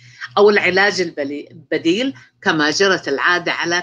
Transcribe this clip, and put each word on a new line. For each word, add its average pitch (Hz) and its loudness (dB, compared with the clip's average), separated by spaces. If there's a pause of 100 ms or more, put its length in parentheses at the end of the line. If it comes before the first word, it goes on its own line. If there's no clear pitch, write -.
(380)
أو 208 6
العلاج 185 2
البلي-، 147 -8
البديل 175 -4 (280)
كما 156 0
جرت 180 0
العادة 160 0
على 170 -4